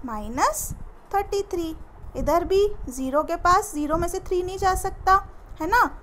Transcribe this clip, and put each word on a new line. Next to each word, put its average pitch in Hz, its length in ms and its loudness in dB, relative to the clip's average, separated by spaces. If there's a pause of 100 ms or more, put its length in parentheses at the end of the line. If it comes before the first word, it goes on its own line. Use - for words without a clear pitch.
माइनस 240 640 -2 (440)
थर्टी 403 280 0 (100)
थ्री। 330 220 -2 (420)
इधर 294 280 2
भी 392 220 4 (220)
ज़ीरो 262 340 0
के 330 140 -2
पास 359 380 4
ज़ीरो 302 220 0
में 339 120 0
से 381 120 -4
थ्री 359 220 -2
नहीं 370 160 -4
जा 381 160 2
सकता, 381 400 2 (460)
है 311 60 -2
ना? 453 180 4 (180)